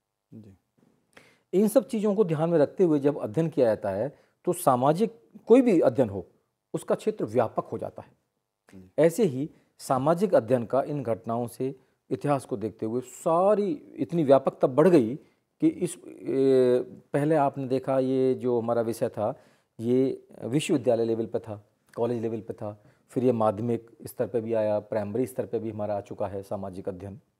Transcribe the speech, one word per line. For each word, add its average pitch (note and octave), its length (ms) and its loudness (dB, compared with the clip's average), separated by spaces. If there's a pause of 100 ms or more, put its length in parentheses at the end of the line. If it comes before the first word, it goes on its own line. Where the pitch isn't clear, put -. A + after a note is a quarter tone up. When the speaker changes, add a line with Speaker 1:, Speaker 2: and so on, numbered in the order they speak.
(420)
Speaker 1:
जी। G2 160 -20 (960)
Speaker 2:
इन G3+ 140 4
सब - 200 2
चीज़ों G#3 280 -2
को G#3+ 80 2
ध्यान D#3+ 260 0
में E3+ 100 4
रखते C#3+ 240 2
हुए D3+ 160 4
जब D3 200 0
अध्ययन C3+ 300 -2
किया C3+ 180 2
जाता G#2+ 220 -2
है, G#2+ 260 -4 (300)
तो F3+ 80 0
सामाजिक D3 640 2 (280)
कोई B3 140 8
भी A3 180 4
अध्ययन A#2+ 300 2
हो, G2 180 -10 (460)
उसका F3+ 220 -4
क्षेत्र G#3+ 300 -4
व्यापक A2+ 400 -2
हो A#2 120 -10
जाता - 240 -12
है। - 100 -20 (640)
Speaker 1:
जी। F#2 240 -20
Speaker 2:
ऐसे E3+ 240 4
ही C#3+ 260 -2 (300)
सामाजिक E3+ 560 0
अध्ययन A#2+ 300 2
का B2+ 180 0
इन D3 200 -6
घटनाओं A2+ 440 -4
से, C3 280 -8 (360)
इतिहास C#3+ 340 -2
को B2+ 120 -6
देखते G#2+ 280 -6
हुए A#2 160 -4
सारी F#3+ 720 0 (240)
इतनी E3+ 280 -2
व्यापकता C3+ 440 4
बढ़ C#3+ 200 4
गई D3+ 280 4 (460)
कि D3+ 60 4
इस, E3 300 -4 (100)
ए, C3 720 2 (340)
पहले D3+ 220 2
आपने C#3 320 0
देखा, C3+ 320 -2
ये C3 340 2
जो A#2+ 280 -2
हमारा A#2 200 0
विषय A2+ 280 -4
था, A2 300 -4 (400)
ये B2+ 440 0 (200)
विश्वविद्यालय A#2+ 640 0
लेवल A2+ 200 -2
पे A2 140 -6
था, G#2 260 -12 (300)
कॉलेज A#2 260 -4
लेवल A2+ 180 -6
पे - 140 -12
था, G#2 300 -12 (260)
फिर B2+ 140 -4
ये B2+ 80 4
माध्यमिक A2+ 600 -2 (160)
स्तर A#2 200 -6
पे A#2 140 -4
भी A2+ 120 -6
आया, G#2+ 260 0
प्राइमरी G#2 480 -4
स्तर - 180 -8
पे A2+ 140 -6
भी A2+ 120 -8
हमारा G#2 260 -6
आ G2+ 40 -6
चुका G2+ 260 -8
है G2 160 -10
सामाजिक G2 460 -10
अध्ययन, G2 300 -12 (200)